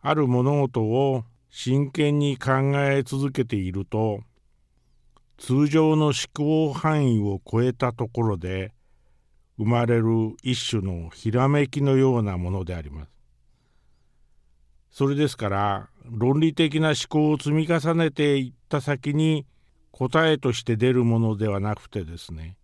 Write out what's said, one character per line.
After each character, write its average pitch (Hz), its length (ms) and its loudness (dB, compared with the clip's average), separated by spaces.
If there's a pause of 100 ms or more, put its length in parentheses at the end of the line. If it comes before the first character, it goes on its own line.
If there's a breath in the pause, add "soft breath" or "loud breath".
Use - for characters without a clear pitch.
あ 143 120 0
る 151 140 2
物 127 340 2
事 127 200 -2
を 127 420 0 (260)
真 135 420 -2
剣 147 280 2
に 143 180 0
考 135 340 2 (100)
え 139 220 2
続 135 280 -4
け 131 140 -2
て 117 100 -6
い 92 160 -2
る 95 140 -4
と、 107 360 -4 (1160)
通 139 300 0
常 156 280 4
の 151 120 2
思 143 60 0 (200)
考 151 400 0
範 151 420 0
囲 107 40 2
を 101 200 -2 (100)
超 113 140 0
え 123 100 0
た 123 200 -2
と 117 140 -6
こ 117 160 -4
ろ 107 140 0
で 92 360 -8 (840)
生 110 80 -4
ま 120 200 2
れ 117 140 2
る 113 440 0
一 127 260 -4
種 110 120 -2
の 87 300 -6
ひ - 200 -6
ら 127 160 2
め 143 200 2
き 139 140 -4
の 139 140 2
よ 131 220 4
う 117 60 0
な 95 140 -4
も 90 140 -4
の 95 140 -4
で 90 100 -8
あ 85 60 -10
り 73 80 -12
ま 73 160 -14
す。 - 60 -20 (1800)
そ 139 160 0
れ 139 80 0
で 147 120 0
す - 100 -6
か 104 120 -4
ら、 98 400 -2 (200)
論 120 300 0
理 160 140 2
的 156 260 0
な 156 100 2
思 151 80 0 (100)
考 151 240 2
を 151 60 0
積 147 140 -4
み 156 160 0
重 165 260 0
ね 165 180 2
て 147 260 2
い 131 120 -2
っ - 40 -20 (140)
た 147 140 -2
先 143 320 -4
に 156 320 2 (460)
答 160 380 0
え 151 80 2
と 135 160 0
し - 100 -6
て 117 120 0
出 123 160 2
る 123 120 2
も 117 160 4
の 110 180 0
で 107 100 -2
は 101 120 -2
な 104 160 -2
く - 140 -20
て 101 140 -8
で 80 140 -12
す - 160 -16
ね 80 300 -14